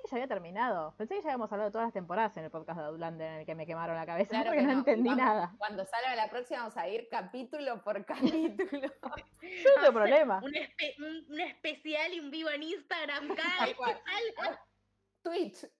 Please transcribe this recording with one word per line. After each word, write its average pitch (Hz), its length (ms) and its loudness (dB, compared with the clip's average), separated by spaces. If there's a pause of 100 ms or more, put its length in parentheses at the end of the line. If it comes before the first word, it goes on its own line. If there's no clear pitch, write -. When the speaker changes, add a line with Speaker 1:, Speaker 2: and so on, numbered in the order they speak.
Speaker 1:
que 453 80 -10
ya 254 60 -2
había 262 100 -2
terminado, 185 680 -2
pensé 226 200 -6
que 403 80 -2
ya 311 60 -2
habíamos 247 220 -2
hablado 208 180 -2
de 202 40 -4
todas 226 140 0
las 226 60 -6
temporadas 190 440 -2
en 160 60 -8
el 156 80 -10
podcast 160 300 -8
de 151 40 -6
Outlander 160 480 -6
en 156 60 -10
el 156 80 -12
que 160 80 -8
me 160 100 -8
quemaron 165 300 -4
la 160 100 -6
cabeza 170 240 0
Speaker 2:
Claro 240 220 0
Speaker 1:
porque 302 80 4
Speaker 2:
que 262 80 6
Speaker 1:
no 277 60 4
Speaker 2:
no, 262 60 2
Speaker 1:
entendí 247 300 4
Speaker 2:
y 262 60 2
vamos, 254 100 4
Speaker 1:
nada. 202 320 2
Speaker 2:
cuando 202 280 -6
salga 247 300 -2
la 214 140 0
próxima 247 300 -6
vamos 226 180 -8
a 175 100 -4
ir 226 220 -4
capítulo 247 760 -6
por 202 220 -4 (100)
<laughs> 302 460 2
capítulo. 370 80 -2
Speaker 1:
Yo 285 100 -6
no 269 120 -6
tengo - 0 - (100)
Speaker 3:
Vamos 370 760 4
a - 40 8
hacer 277 140 10
Speaker 1:
problema. 233 500 6
Speaker 3:
un 277 100 -8
espe-, 302 460 -6
un, 302 340 -10
un 302 80 -6
especial 302 720 -4
y 339 60 -6
un 285 100 -8
vivo 320 220 -4
en 294 100 -4
Instagram 302 760 -4
cada 349 220 0
Speaker 2:
Tal 359 80 2
Speaker 3:
vez - 40 2
que - 60 -4
Speaker 2:
cual. 480 300 -2
Speaker 3:
salga. 415 560 -4
Speaker 2:
Ah, - 40 -20 (580)
Twitch, 339 420 -4 (140)